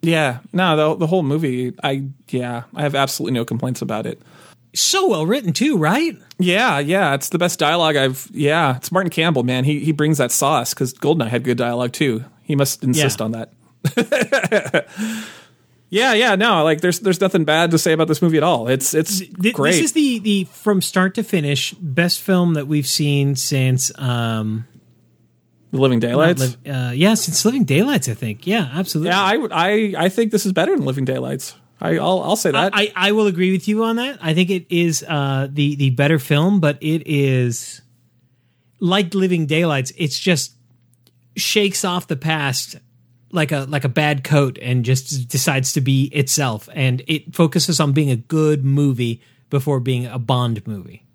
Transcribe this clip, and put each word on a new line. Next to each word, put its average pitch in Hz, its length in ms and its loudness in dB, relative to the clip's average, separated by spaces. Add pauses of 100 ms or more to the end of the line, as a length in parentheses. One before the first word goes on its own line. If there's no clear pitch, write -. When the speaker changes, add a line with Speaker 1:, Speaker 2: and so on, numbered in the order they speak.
Speaker 1:
Yeah, 156 380 0 (120)
no, 175 240 2
the, 156 200 2
the 160 120 -2
whole 180 160 2
movie, 135 580 -2
I, 139 260 -2 (200)
yeah, 120 360 -6 (120)
I 147 60 -6
have 143 140 -2
absolutely 135 400 -2
no 117 100 -2
complaints 123 360 -6
about 110 240 -6
it. - 160 -10 (540)
Speaker 2:
So 381 320 2
well 165 180 0
written 202 280 0
too, 269 240 2
right? 220 380 2 (220)
Speaker 1:
Yeah, 185 400 2
yeah, 147 380 2
it's 139 140 -6
the 170 100 -2
best 175 180 0
dialogue 156 380 2
I've, 131 360 0
yeah, 147 440 2
it's - 160 -10
Martin 180 180 0
Campbell, 160 320 2
man. 127 220 0
He, 147 160 0
he 151 120 -2
brings 151 280 2
that 123 120 0
sauce 139 440 0
'cause 127 180 -4
Goldeneye 143 360 0
had 120 140 -2
good 123 140 0
dialogue 120 360 -2
too. 123 320 -2 (180)
He 151 120 -4
must 139 280 0
insist 135 360 0
Speaker 2:
Yeah. 110 60 -4
Speaker 1:
on 110 60 -4
that. 196 1600 -2
<laughs> - 100 -20 (920)
Yeah, 233 220 2
yeah, 220 220 4
no, 190 280 4
like, 156 180 2
there's, 180 180 2
there's 185 200 0
nothing 185 260 2
bad 160 260 4
to 160 80 4
say 160 140 2
about 156 140 2
this 151 140 0
movie 160 160 2
at 143 60 4
all. 139 240 2
It's, 131 260 0
it's 175 280 0
Speaker 2:
Th-, 180 200 -14
th-, 220 140 2
Speaker 1:
great. 143 160 2
Speaker 2:
this - 100 4
is 320 120 0
the, 269 260 2
the, 202 240 0
from 202 400 0
start 190 320 0
to 226 80 -2
finish, 143 500 -2
best 170 480 -2
film 180 320 2
that 143 140 -2
we've 147 180 0
seen 143 500 0
since, 131 600 0
um, 113 680 -4 (1040)
Speaker 1:
The 139 80 -4
Living 131 180 4
Speaker 2:
not 117 100 0
Speaker 1:
Daylights? 156 340 2
Speaker 2:
Liv-, 127 160 -2 (100)
uh, 127 260 -4
yeah, 185 220 4
since - 280 -2
Living 247 200 2
Daylights, 170 440 2
I 120 60 -4
think. 110 320 -8
Yeah, 185 260 -2
absolutely. 170 380 -4
Speaker 1:
Yeah, 185 100 2
I, 214 320 0
I, 202 460 0
I 170 120 2
think 220 220 0
this 208 140 0
is 190 80 0
better 311 220 2
than 214 100 -2
Living 135 200 -2
Daylights. 131 500 -6 (260)
I, 165 160 0
I'll, 180 240 0
I'll 196 140 0
say 196 160 0
that. 185 240 2
Speaker 2:
I, 208 200 2
I 190 180 0
will 214 120 2
agree 185 260 2
with 190 160 -2
you 214 160 0
on 226 120 0
that. 254 260 -6
I 160 140 0
think 180 160 2
it 180 180 -4
is, 170 400 0
uh, 139 400 0
the, 147 240 0
the 139 160 2
better 143 300 2
film, 165 400 2
but 147 220 2
it 156 260 -2
is, 131 760 0 (960)
like 185 360 0
Living 180 320 2
Daylights, 151 500 0
it's 147 220 -4
just - 340 0 (840)
shakes - 480 0
off 180 220 -2
the 165 100 -4
past 143 600 -4 (560)
like 156 200 0
a, 147 80 0 (100)
like 143 140 -2
a 139 60 2
bad 147 340 0
coat 143 360 2
and 123 240 -2
just 131 440 -2
decides 135 460 -2
to 147 80 0
be 135 240 2
itself. 135 680 -4
And 127 320 -2
it - 300 -10
focuses 165 440 0
on 147 140 2
being 147 160 2
a 127 60 2
good 151 500 0
movie 131 560 0 (300)
before 139 280 0
being 123 280 -2
a 127 100 -8
Bond 120 480 -2
movie. 101 500 -12